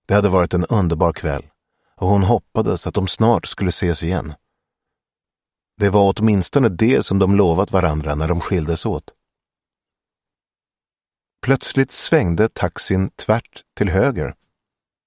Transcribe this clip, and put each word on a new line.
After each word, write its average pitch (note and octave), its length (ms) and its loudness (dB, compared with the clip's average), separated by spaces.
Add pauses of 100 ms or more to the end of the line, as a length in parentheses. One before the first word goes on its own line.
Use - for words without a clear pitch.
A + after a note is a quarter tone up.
Det G2+ 60 -2
hade G2+ 160 2
varit F2+ 240 2
en F2+ 120 0
underbar E2+ 480 0
kväll, - 360 -6 (460)
och - 120 -4
hon G2+ 160 2
hoppades G#2+ 640 -2
att E2 60 -6
de G2 140 -2
snart A2 400 0
skulle F#2+ 220 -4
ses E2+ 340 -2
igen. E2 300 -4 (1400)
Det G2+ 120 2
var G2 280 4
åtminstone A2 520 2
det A#2 340 2
som G2 160 0
de G2 160 4
lovat F#2+ 360 2
varandra D2+ 440 0
när D#2 120 -2
de E2+ 140 0
skildes E2 440 -2
åt. F2+ 280 -6 (2250)
Plötsligt - 500 -2
svängde G#2 580 0
taxin - 600 -2
tvärt - 540 -4 (140)
till G#2 120 0
höger. F#2+ 460 -2 (720)